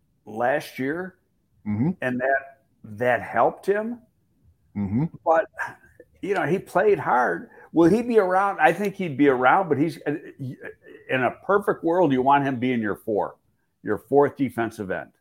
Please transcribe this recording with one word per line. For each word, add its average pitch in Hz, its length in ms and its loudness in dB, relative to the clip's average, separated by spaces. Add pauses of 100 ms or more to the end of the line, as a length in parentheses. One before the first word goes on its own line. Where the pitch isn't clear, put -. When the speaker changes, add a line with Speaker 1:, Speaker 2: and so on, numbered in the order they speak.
(240)
Speaker 1:
last 120 540 -4
year, 165 380 -6 (500)
Speaker 2:
Mm-hmm. 107 240 0 (100)
Speaker 1:
and 127 180 -4
that, 135 440 -4 (220)
that 113 360 -2
helped - 460 -2
him. 214 320 -4 (760)
Speaker 2:
Mm-hmm. 101 300 -2 (220)
Speaker 1:
But, 165 180 2 (800)
you 190 100 -4
know, 175 140 -2
he 180 120 0
played 196 400 0
hard. - 520 -2 (220)
Will 165 180 6
he 220 100 4
be 233 180 2
around? 185 420 0
I 160 120 6
think 190 220 -4
he'd 160 240 -6
be 143 100 6
around, 135 400 4
but 143 80 2
he's, 151 220 -2
in - 1200 -8
a 113 100 0 (120)
perfect 208 400 0
world, 165 280 4
you 127 100 2
want 139 220 4
him 135 140 -4
being 123 220 0
your 104 160 -2
four, 98 400 -4 (460)
your 107 160 -2
fourth 139 400 2
defensive 113 520 -6
end 80 200 -8 (100)